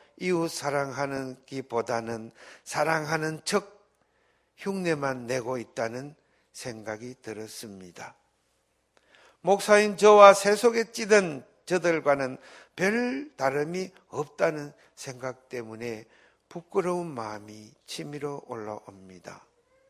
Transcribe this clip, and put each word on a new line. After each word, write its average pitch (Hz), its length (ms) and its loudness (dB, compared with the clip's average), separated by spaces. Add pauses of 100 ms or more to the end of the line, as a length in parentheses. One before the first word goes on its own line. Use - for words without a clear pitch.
(180)
이웃 175 300 0
사랑하는 139 880 -4 (100)
기보다는 113 840 -6 (320)
사랑하는 156 840 -2
척 - 380 -4 (760)
흉내만 147 680 -4
내고 123 320 -4
있다는 123 560 -8 (380)
생각이 110 680 -12
들었습니다. 104 920 -16 (1300)
목사인 208 560 4
저와 202 380 12
세속에 226 580 0
찌든 190 520 2 (220)
저들과는 147 720 0 (380)
별 247 600 -2
다름이 151 540 -2 (180)
없다는 147 640 -4 (220)
생각 127 540 -12
때문에 113 560 -10 (440)
부끄러운 180 640 -4
마음이 107 600 -12 (140)
치밀어 143 600 -10
올라옵니다. 98 1000 -14 (460)